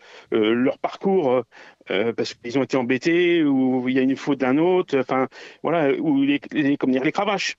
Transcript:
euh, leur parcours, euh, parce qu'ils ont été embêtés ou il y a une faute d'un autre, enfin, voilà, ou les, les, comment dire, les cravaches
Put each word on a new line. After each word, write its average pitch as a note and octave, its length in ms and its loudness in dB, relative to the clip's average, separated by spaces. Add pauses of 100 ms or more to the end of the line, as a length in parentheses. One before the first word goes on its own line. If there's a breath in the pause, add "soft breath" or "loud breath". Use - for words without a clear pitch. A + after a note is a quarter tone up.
(320 loud breath)
euh, A2 200 2
leur B2+ 260 0
parcours, D3+ 640 0 (480 loud breath)
euh, G#2+ 220 0
parce - 220 -6
qu'ils A#2+ 240 -6
ont C3+ 40 2
été C#3 140 -4
embêtés E3 680 0
ou C3 440 0
il B2+ 60 0
y C3+ 40 2
a C3 40 2
une C3 140 0
faute C#3 220 -2
d'un B2+ 200 2
autre, F3+ 400 2
enfin, C3 300 0 (340 loud breath)
voilà, D3 360 0
ou C#3+ 240 0
les, C#3 180 0 (120)
les, C#3+ 240 0
comment C3 180 0
dire, C3 100 0
les D#3 80 0
cravaches G3 460 -2